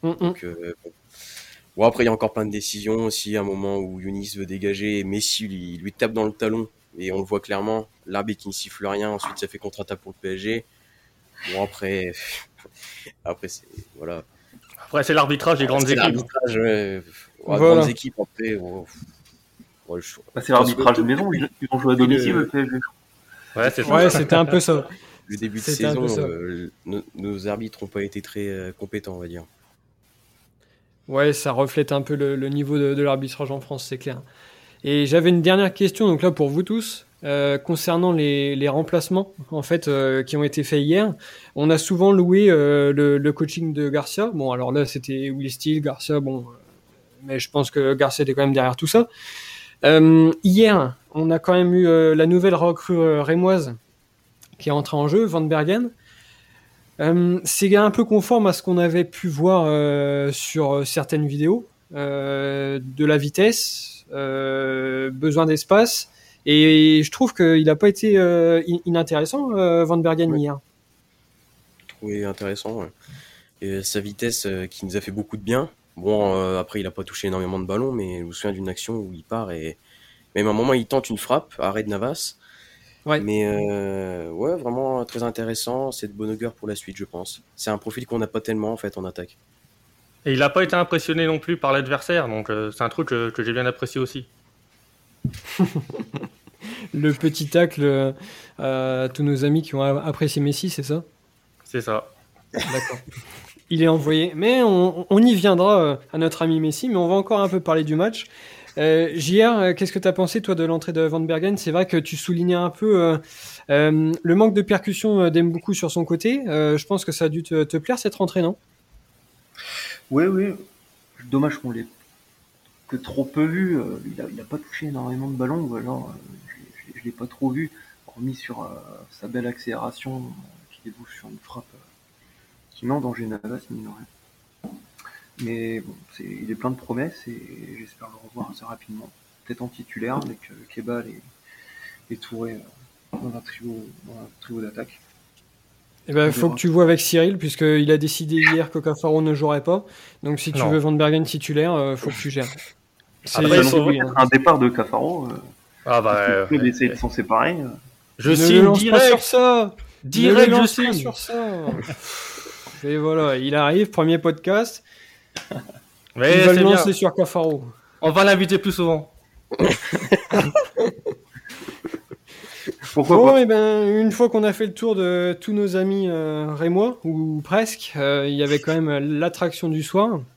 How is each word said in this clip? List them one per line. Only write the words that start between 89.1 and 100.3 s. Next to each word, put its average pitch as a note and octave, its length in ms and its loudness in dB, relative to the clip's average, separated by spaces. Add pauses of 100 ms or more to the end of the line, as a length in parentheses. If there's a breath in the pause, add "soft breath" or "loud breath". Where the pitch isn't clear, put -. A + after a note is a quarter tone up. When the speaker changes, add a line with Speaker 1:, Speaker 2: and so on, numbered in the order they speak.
Speaker 3:
Et C#3+ 60 0
il C3 100 2
a C#3+ 60 4
pas F#3 160 2
été F3+ 100 -4
impressionné E3 520 -2
non D#3+ 120 -2
plus E3+ 200 -6
par C#3 140 -2
l'adversaire, C#3 560 -2
donc, A2 220 -8
euh, G#2+ 200 -4
c'est - 120 -8
un A#2 60 -2
truc - 200 -6
que, A#2 220 -2
que A#2 120 -8
j'ai A2+ 100 -4
bien B2 140 -2
apprécié B2 340 -6
aussi. B2+ 260 -10 (1000)
Speaker 1:
<laughs> - 340 -10 (1400 loud breath)
Le D3+ 180 0
petit D3+ 360 -4
tacle, E3+ 340 0
euh, C3+ 300 0 (920 loud breath)
à C3 40 -4
tous C3 140 -6
nos C#3+ 220 0
amis D3+ 180 2
qui D3+ 120 -12
ont C3+ 80 0
a-, C#3 200 0
apprécié D3+ 380 -2